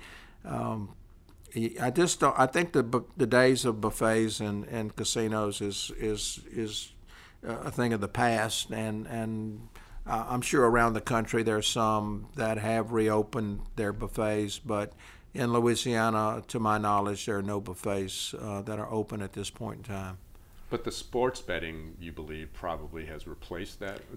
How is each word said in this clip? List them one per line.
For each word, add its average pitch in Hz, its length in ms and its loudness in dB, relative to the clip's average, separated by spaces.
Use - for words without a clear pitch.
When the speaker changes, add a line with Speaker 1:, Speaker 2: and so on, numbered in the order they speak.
Speaker 1:
um, 113 480 -4
I 123 80 2
just 165 300 4
don't, 143 180 4
I 127 80 8
think 175 280 2
the 139 100 6
bu-, 117 240 0
the 131 80 2
days 123 400 6
of 110 160 0
buffets 110 580 2
and, 104 260 -2
and 110 300 -4
casinos 110 640 0
is, 101 360 -4
is, 107 440 -2
is 107 420 -6
a 113 300 -6
thing 120 220 2
of 104 80 2
the 101 80 0
past, 113 600 2
and, 110 380 -4
and, 110 600 -6
uh, 113 240 -2
I'm 123 120 -2
sure 127 280 6
around 117 240 6
the 110 80 -2
country 117 400 2
there 110 160 4
are 107 40 0
some 107 720 0
that 110 220 0
have 110 340 0
reopened 107 720 2
their 101 160 0
buffets, 107 640 0
but 104 320 -2
in 120 200 0
Louisiana, 113 960 2
to 120 100 -2
my 107 180 4
knowledge, 101 480 2
there 107 120 0
are 98 60 0
no 101 160 -2
buffets, 98 760 -4
uh, 101 280 -6
that 107 140 -6
are 110 140 -6
open 107 300 -2
at 95 120 -6
this 98 160 -6
point 110 280 -8
in 98 60 -14
time. 95 340 -8
Speaker 2:
But 120 120 -2
the 113 80 -4
sports 127 500 0
betting, 80 580 -6
you 82 120 -10
believe, 78 420 -10
probably 80 540 -6
has 78 200 -10
replaced 85 520 -10
that? 101 220 -8